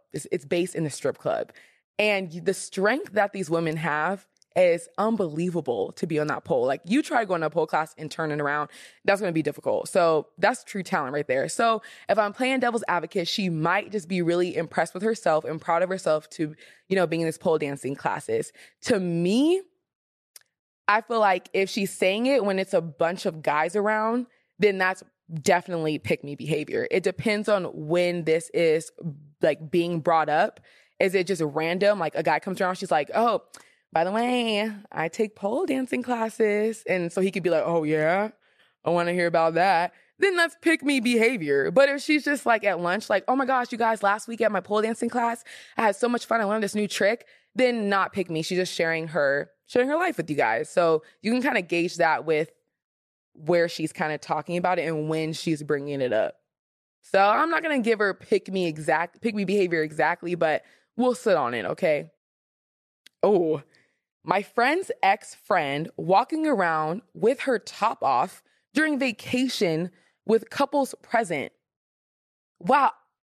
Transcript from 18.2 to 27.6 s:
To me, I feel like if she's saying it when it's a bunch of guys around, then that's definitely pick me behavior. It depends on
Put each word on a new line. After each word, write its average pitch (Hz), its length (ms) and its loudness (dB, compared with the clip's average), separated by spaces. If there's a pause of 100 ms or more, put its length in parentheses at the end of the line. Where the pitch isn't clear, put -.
To 220 160 0
me, 190 640 2 (1300)
I 214 120 4
feel 226 200 -2
like 190 320 2
if 190 180 0
she's 196 220 -4
saying 208 340 0
it 262 180 2
when 196 140 0
it's 190 160 -2
a 180 60 2
bunch 165 460 -4
of 160 160 -4
guys 156 340 0
around, 214 500 0 (320)
then 196 200 2
that's 190 240 0 (380)
definitely 170 580 0
pick - 260 -4
me 143 100 -10
behavior. 151 560 -4
It 180 120 2
depends 208 460 -2
on 202 160 2